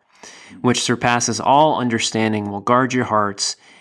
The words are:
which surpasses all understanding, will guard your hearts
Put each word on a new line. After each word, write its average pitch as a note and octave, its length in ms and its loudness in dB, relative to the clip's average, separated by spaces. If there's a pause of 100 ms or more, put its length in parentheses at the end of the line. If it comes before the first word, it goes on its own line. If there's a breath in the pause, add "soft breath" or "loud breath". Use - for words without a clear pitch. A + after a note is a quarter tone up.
(600 loud breath)
which A#2+ 220 0
surpasses A#2+ 560 0
all C#3 400 2
understanding, A2 720 -2
will G2+ 100 -8
guard B2 320 2
your B2 120 0
hearts G#2 500 -2 (260 soft breath)